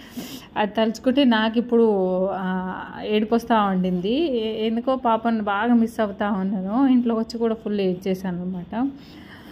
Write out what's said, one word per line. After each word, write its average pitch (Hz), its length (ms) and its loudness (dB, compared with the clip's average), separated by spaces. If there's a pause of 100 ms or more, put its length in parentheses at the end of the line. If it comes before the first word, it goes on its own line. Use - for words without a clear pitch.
(580)
అది 208 140 0
తలుచుకుంటే 233 520 2
నాకు 226 360 4
ఇప్పుడు, 233 260 2 (460)
ఆ, 185 440 -4 (280)
ఏడుపు 214 320 2
వస్తూ 233 200 2 (100)
ఉండింది. 185 500 0 (220)
ఏ-, 220 300 -2
ఎందుకో 233 280 0
పాపను 226 480 0
బాగా 214 300 0
మిస్ 226 260 2
అవుతా 202 320 -2
ఉన్నాను. 196 560 0
ఇంట్లో 240 280 4
వచ్చి 226 240 -4
కూడా 226 160 0
ఫుల్ 208 260 -4
ఏడ్చేశాను 185 600 -2
అనమాట. 190 480 -4 (640)